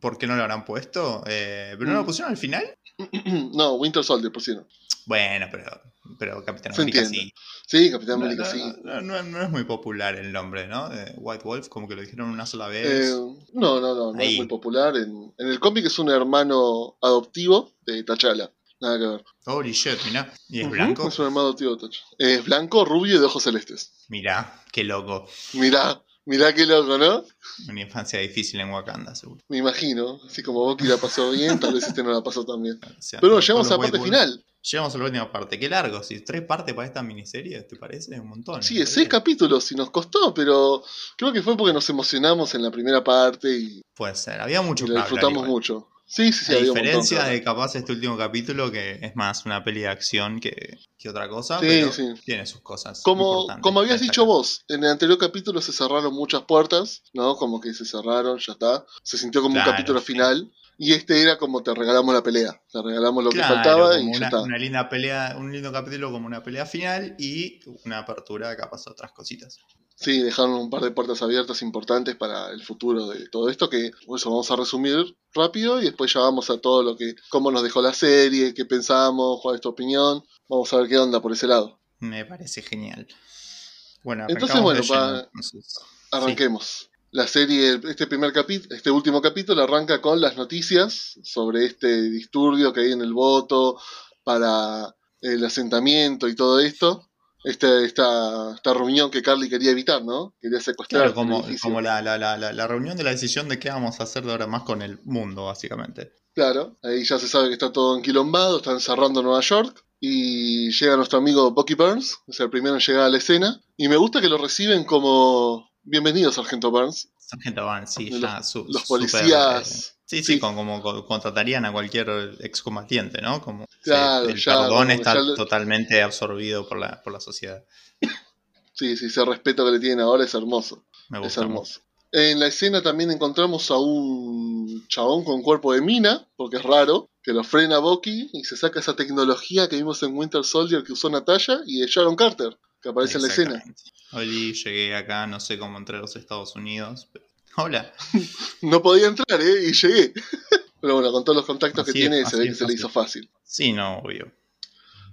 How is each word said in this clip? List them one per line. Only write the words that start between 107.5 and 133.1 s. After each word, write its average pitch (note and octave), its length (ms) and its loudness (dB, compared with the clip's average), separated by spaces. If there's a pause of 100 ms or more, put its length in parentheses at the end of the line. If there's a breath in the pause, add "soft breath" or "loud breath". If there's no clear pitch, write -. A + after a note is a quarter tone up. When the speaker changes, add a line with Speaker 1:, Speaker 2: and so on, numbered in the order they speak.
Speaker 2:
está B2+ 180 -2
todo B2+ 280 2
enquilombado, D#3 580 2
están B2+ 240 -2
cerrando C3 420 2
Nueva B2+ 200 4
York A3 420 0 (160)
y A#2+ 720 -2
llega C#3+ 240 4
nuestro C3 220 2
amigo C#3 340 6
Bucky C#3+ 220 2
Barnes, G3 420 2 (100)
es - 140 -12
el A#2+ 100 0
primero C3 260 0
en B2 40 -2
llegar C3+ 220 4
a C3 80 6
la C3 80 4
escena, F#3 420 2 (160)
y C#3+ 120 0
me D3 80 6
gusta A#3 260 4
que F3+ 60 4
lo D3+ 100 2
reciben F3 460 0
como B2+ 880 4 (120)
"Bienvenido, D3+ 500 2
Sargento A#2+ 380 -2
Barnes". B2+ 380 0 (100)
Speaker 1:
Sargento A#2 480 -10
Barnes, G#2 260 -8
sí, G#2+ 180 -8
Speaker 2:
Los, A#2+ 120 -6
Speaker 1:
ya G#2+ 200 -6
su-, - 260 -8
Speaker 2:
los C#3 140 -4
Speaker 1:
súper, - 40 -14 (240)
Speaker 2:
policías. B2 600 4
Speaker 1:
eh, - 220 -12 (140)
sí, D#3+ 120 -6
sí, D#3 160 0
Speaker 2:
Sí. C#3 60 2
Speaker 1:
con-, G#2 160 -4
como G#2 260 -6
co-, G#2 240 -6
contratarían A2 600 -2
a G#2 60 -4
cualquier G#2 360 -4 (320)
excombatiente, G#2+ 800 -6
¿no? C#3 180 -4
Como, G#2+ 260 -14
sí, - 180 -20
Speaker 2:
Claro, C#3 440 4
Speaker 1:
el G#2 80 -2
Speaker 2:
ya, C3+ 220 2
Speaker 1:
perdón B2+ 300 4
Speaker 2:
como - 20 4
Speaker 1:
está A#2 240 2
Speaker 2:
ya C#3 60 6
lo C#3+ 160 0
Speaker 1:
totalmente G#2+ 640 2
absorbido G#2 640 -4
por G2+ 100 -8
la, - 240 -8
por G2+ 100 -10
la G2+ 80 -14
sociedad. F#2+ 440 -14 (1080 soft breath)
Speaker 2:
Sí, A#2+ 240 -4
sí, A#2 100 -8
ese A#2+ 180 0
respeto B2+ 400 2
que B2 60 4
le A#2+ 80 4
tienen B2 220 0
ahora B2+ 240 6
es B2 100 -2
hermoso. A2+ 500 -4 (260 soft breath)
Speaker 1:
Me G#2 80 -10
Speaker 2:
Es G2+ 60 -6
Speaker 1:
gusta A2+ 180 -4
Speaker 2:
hermoso. A2 360 -6
Speaker 1:
mucho. - 60 -20 (280)
Speaker 2:
En D3+ 260 4
la D3 80 4
escena G3 340 2
también D#3+ 300 0